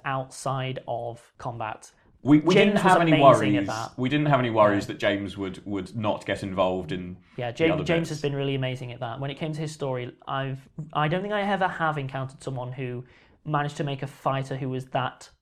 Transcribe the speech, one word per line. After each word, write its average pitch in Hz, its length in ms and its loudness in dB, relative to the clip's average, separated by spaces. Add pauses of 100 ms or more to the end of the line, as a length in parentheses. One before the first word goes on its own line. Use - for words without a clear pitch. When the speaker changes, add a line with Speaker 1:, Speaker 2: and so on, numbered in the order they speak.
Speaker 1:
outside 135 840 -4
of 117 340 -8 (160)
combat. 117 540 -10 (320)
Speaker 2:
We, 147 160 8
we 160 160 4
Speaker 1:
James 202 180 8
Speaker 2:
didn't 202 80 2
have 185 160 6
Speaker 1:
was 170 40 4
Speaker 2:
any 165 100 4 (100)
Speaker 1:
amazing 107 360 8
at - 20 0
Speaker 2:
worries. 98 80 -4
Speaker 1:
that. 113 300 -6
Speaker 2:
We 127 120 -2
didn't 151 180 0
have 139 120 4
any 123 100 0
worries 104 360 6
Speaker 1:
Yeah. - 80 -8
Speaker 2:
that - 60 -12
James 101 380 -2
would, 92 280 -6
would 98 300 -6
not 107 300 -2
get 101 160 -2
involved 92 520 -2
in 90 240 -8 (200)
Speaker 1:
Yeah, 120 140 -6
Speaker 2:
the 160 160 2
Speaker 1:
Ja-, 160 60 2
Speaker 2:
other 151 100 -2
Speaker 1:
James 165 240 0
Speaker 2:
bits. - 40 -8
Speaker 1:
has 151 100 -8
been 143 140 -2
really 139 200 -2
amazing 131 360 -6
at 120 100 -16
that. 117 180 -6
When 135 100 -6
it 135 80 -10
came 156 160 -6
to 151 80 -6
his 156 100 -6
story, 127 440 -6 (120)
I've, 135 400 -6 (260)
I 151 160 0
don't 185 120 0
think 208 120 -4
I 202 80 0
ever 190 260 0
have 160 320 -2
encountered 131 420 -8
someone 127 300 -8
who 123 320 -8 (400)
managed 147 340 -2
to 165 60 -2
make 139 180 -6
a 135 60 -6
fighter 135 480 -4
who 131 140 -6
was 131 180 -6
that - 420 -4 (120)